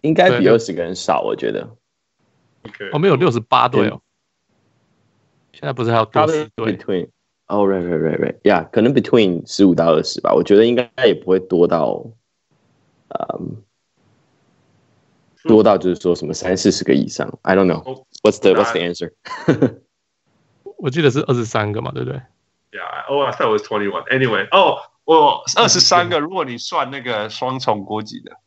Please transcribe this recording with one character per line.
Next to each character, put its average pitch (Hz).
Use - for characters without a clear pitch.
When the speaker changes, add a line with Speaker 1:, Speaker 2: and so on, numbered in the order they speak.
Speaker 1:
应 156
该 175
比 127
Speaker 2:
对， 110
对。 98
Speaker 1:
二 117
十 101
个 85
人 87
少， 76
我 52
觉 57
得。 -
Speaker 3:
OK。 -
Speaker 2:
哦， 147
没 180
有， 165
六 147
十 120
八 123
队 110
哦。 -
Speaker 1:
嗯。 -
Speaker 2:
现 -
在 143
不 123
是 117
还 117
有 110
多 151
四 151
队？ 113
Speaker 1:
Probably 90
between 92
Oh, 101
right, 92
right, 85
right, 82
right. -
Yeah， 90
可 110
能 131
between 98
十 -
五 87
到 82
二 78
十 -
吧， -
我 76
觉 98
得 110
应 120
该 120
也 101
不 90
会 92
多 87
到， 65
嗯， -
Speaker 3:
嗯。 -
Speaker 1:
多 110
到 104
就 90
是 85
说 87
什 -
么 78
三 92
四 95
十 -
个 -
以 67
上。 -
I 92
don't 95
know. 82
Speaker 3:
哦， 131
Speaker 1:
What's 107
the, 92
Speaker 3:
答 101
案。 101
Speaker 1:
what's 117
the 92
answer? -
<laughs> -
Speaker 2:
我 147
记 143
得 143
是 135
二 139
十 120
三 107
个 110
嘛， -
对 -
不 -
对？ 139
Speaker 3:
Yeah, -
oh, 139
I 127
thought -
it 110
was 104
twenty-one. 101
Anyway， 120
哦， -
我 151
二 220
十 -
三 175
个， 175
Speaker 2:
二 -
十 -
三 -
个。 -
Speaker 3:
如 151
果 185
你 120
算 135
那 135
个 110
双 127
重 107
国 107
籍 -
的。 -